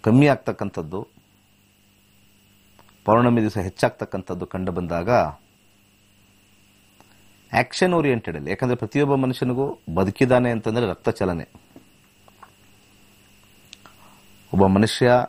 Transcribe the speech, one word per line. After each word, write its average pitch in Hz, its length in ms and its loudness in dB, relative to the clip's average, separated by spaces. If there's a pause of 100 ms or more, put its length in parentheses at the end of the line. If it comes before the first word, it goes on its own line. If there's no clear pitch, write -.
ಕಮ್ಮಿ 127 240 6
ಆಗ್ತಕ್ಕಂಥದ್ದು, 98 800 -4 (2000)
ಪೌರ್ಣಮಿ 120 360 4
ದಿವಸ 107 180 -2
ಹೆಚ್ಚಾಗ್ತಕ್ಕಂಥದ್ದು 92 880 -6
ಕಂಡು 92 260 -8
ಬಂದಾಗ 87 380 -4 (2500)
action 180 420 0
oriented 127 420 0
ಅಲ್ಲಿ, 71 140 -8
ಯಾಕಂದ್ರೆ 123 260 -2
ಪ್ರತಿಯೊಬ್ಬ 139 380 0
ಮನುಷ್ಯನಿಗೂ 131 640 -2 (160)
ಬದುಕಿದ್ದಾನೆ 123 560 2
ಅಂತಂದ್ರೆ 113 360 -2
ರಕ್ತ 92 220 -6
ಚಲನೆ, 90 400 -4 (3000)
ಒಬ್ಬ 95 140 4
ಮನುಷ್ಯ 107 440 2 (180)